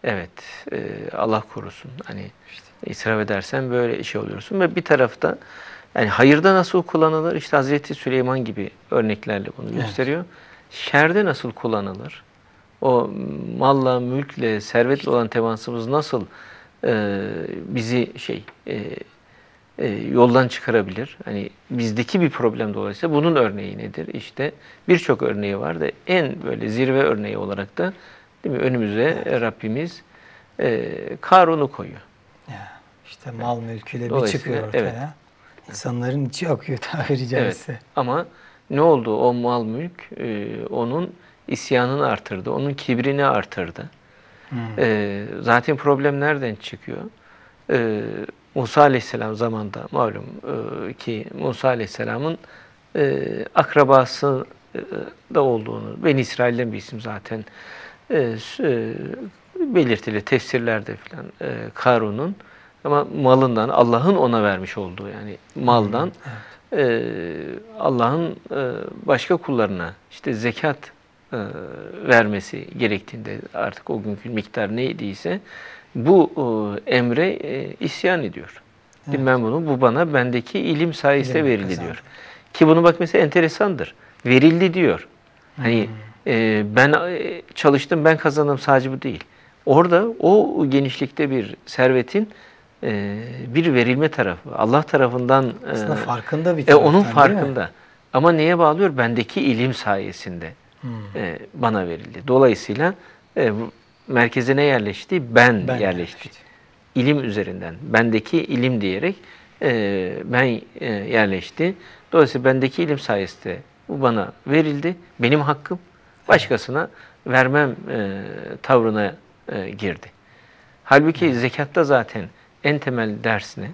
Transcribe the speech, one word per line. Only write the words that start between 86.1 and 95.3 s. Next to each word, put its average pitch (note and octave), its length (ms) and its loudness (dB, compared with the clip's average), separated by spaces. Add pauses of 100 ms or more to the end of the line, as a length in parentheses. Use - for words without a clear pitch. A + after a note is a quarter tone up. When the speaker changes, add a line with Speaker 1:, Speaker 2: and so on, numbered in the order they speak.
Speaker 1:
e, A2 300 2 (120)
ben, C3+ 180 6
e, F3 480 -2 (140)
çalıştım, D3 500 4
ben D#3+ 120 6
kazandım D3 420 0
sadece C3+ 320 2
bu C3 100 -8
değil. B2 220 -8 (420)
Orada F3 400 6 (140)
o F#3+ 500 4
genişlikte C#3 640 0
bir G#2+ 240 -4 (100)
servetin, C3 640 2 (540)
e, G2+ 340 -4 (300)
bir D#3 260 2
verilme B2+ 360 4
tarafı, G2 460 -4
Allah A#2 260 4
tarafından, B2+ 720 2 (180)